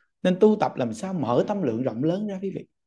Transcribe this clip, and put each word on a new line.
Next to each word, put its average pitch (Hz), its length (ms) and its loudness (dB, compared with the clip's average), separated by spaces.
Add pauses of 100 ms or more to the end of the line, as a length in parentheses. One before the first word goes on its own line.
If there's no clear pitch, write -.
(240)
Nên 180 160 2
tu 214 200 6
tập 127 160 2
làm 117 180 -2
sao 190 200 -8
mở 135 340 2
tâm 202 140 -2
lượng 120 220 -2
rộng 127 200 -4
lớn 185 240 -2
ra 190 140 -8
quý 196 140 -6
vị. - 120 -10 (200)